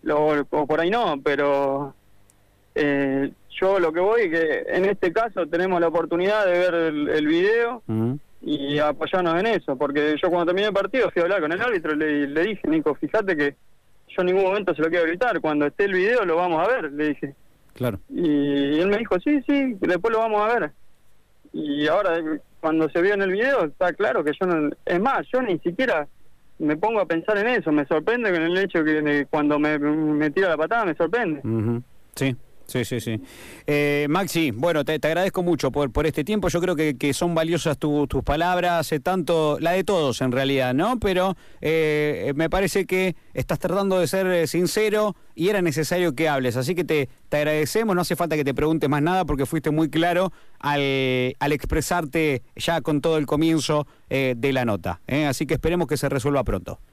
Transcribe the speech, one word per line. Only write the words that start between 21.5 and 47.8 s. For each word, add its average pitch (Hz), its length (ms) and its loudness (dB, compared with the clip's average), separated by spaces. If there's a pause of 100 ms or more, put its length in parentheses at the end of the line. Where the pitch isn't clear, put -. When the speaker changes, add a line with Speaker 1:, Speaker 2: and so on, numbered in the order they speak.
Speaker 1:
Y 147 340 -2
ahora, 170 320 0 (400)
cuando 160 300 0
se 170 120 0
vio 196 120 4
en 202 80 0
el 196 100 0
video, 226 340 2
está 175 280 0
claro 202 300 0
que 147 160 0
yo 190 80 0
no... 160 220 2 (160)
Es 175 140 0
más, 220 320 0
yo 254 100 2
ni 202 180 -2
siquiera 180 480 -2 (520)
me 151 180 0
pongo 208 220 0
a 185 60 2
pensar 165 320 -2
en 208 100 0
eso, 214 240 0
me 151 140 2
sorprende 208 460 0
con 170 100 0
el 170 160 0
hecho 185 260 0
que 156 180 2
de, 147 260 0
cuando 147 320 0
me, 151 200 0
me 151 520 0
tira 190 180 2
la 156 80 0
patada, 208 280 0
me 160 100 -2
sorprende. 170 440 -2
Speaker 2:
Ujú. 113 420 -2 (320)
Sí, 135 220 -2 (320)
sí, 123 180 -4
sí, 123 140 -4
sí. 110 220 -6 (440)
Eh, 147 440 0
Maxi, 165 420 0
bueno, 156 340 0
te, 156 140 -2
te 151 80 -2
agradezco 180 360 0
mucho 156 280 0
por, 143 200 0
por 151 140 0
este 151 180 -2
tiempo. 196 260 0
Yo 170 120 0
creo 180 140 0
que, 151 220 0
que 143 160 0
son 175 200 0
valiosas 160 460 0
tu, 147 280 0
tus 135 160 -2
palabras, 170 680 0
eh, 151 80 -2
tanto 160 600 0
la 165 120 0
de 185 120 2
todos 156 380 0
en 127 100 0
realidad, 131 420 0
¿no? 214 260 0
Pero, 185 360 0 (260)
eh, 151 760 0
me 160 140 0
parece 190 360 0
que 185 300 0 (180)
estás 151 260 -4
tratando 190 400 0
de 170 80 2
ser, 190 200 0
eh, 175 200 2
sincero 208 680 0 (200)
y 175 140 0
era 202 120 2
necesario 165 540 0
que 160 140 0
hables. 127 280 0
Así 127 180 -2
que 175 80 -2
te, 147 260 0 (200)
te 151 80 0
agradecemos, 156 580 0